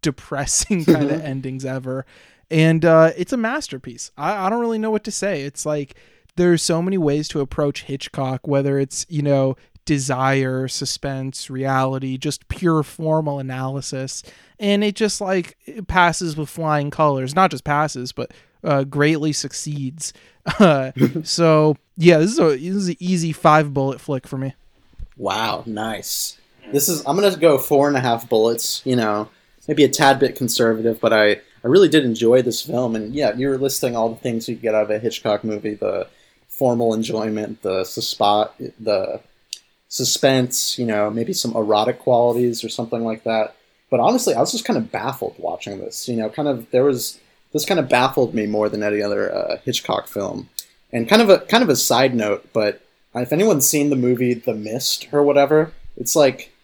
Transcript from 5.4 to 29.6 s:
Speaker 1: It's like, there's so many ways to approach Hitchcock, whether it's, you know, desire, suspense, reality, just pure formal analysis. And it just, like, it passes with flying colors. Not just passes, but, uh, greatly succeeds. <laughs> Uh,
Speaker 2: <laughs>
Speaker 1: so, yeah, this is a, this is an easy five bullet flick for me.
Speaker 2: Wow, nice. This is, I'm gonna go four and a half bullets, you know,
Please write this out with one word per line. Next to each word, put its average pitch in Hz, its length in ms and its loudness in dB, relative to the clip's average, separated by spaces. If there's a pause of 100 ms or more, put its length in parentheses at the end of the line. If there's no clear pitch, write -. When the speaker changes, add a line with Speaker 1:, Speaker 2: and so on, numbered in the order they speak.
Speaker 1:
It's 139 240 -10
like, 151 300 -4 (420)
there's 175 260 4
so 165 200 0
many 190 160 -2
ways 151 300 0
to 151 120 -4
approach 143 440 -2
Hitchcock, 131 640 -6
whether 139 320 0
it's, - 300 -4
you 151 140 -4
know, 135 340 2 (300)
desire, 131 840 0
suspense, 135 800 -8
reality, 131 680 -2
just - 300 -6
pure 160 340 0
formal 156 560 -2
analysis. 131 840 -8 (380)
And 202 240 2
it 208 100 0
just, 208 260 -2
like, 190 360 -2 (100)
it 175 220 -14
passes 170 480 2
with 151 120 -6
flying 151 420 -2
colors. 139 440 0
Not 185 160 4
just 131 140 -10
passes, 147 480 -2
but, - 180 -8 (320)
uh, 139 220 0
greatly 147 480 0
succeeds. 143 840 -8
<laughs> - 40 -20 (380)
Uh, 139 320 4 (160)
Speaker 2:
<laughs> 165 160 -4
Speaker 1:
so, 156 520 4 (200)
yeah, 170 220 8
this 170 140 4
is 285 60 -4
a, 165 120 4
this 131 120 -2
is 185 260 -4
an 175 120 -4
easy 175 320 -2
five 151 420 4
bullet 135 260 -4
flick 139 260 -8
for 139 120 -10
me. 131 160 -8 (640)
Speaker 2:
Wow, 104 500 -4
nice. 110 680 -8 (340)
This 139 180 0
is, 165 180 -2
I'm 175 100 0
gonna 196 200 2
go 151 220 4
four 143 300 2
and 143 80 0
a 131 40 0
half 117 280 -2
bullets, 117 560 0
you 131 120 0
know, 107 320 0 (400)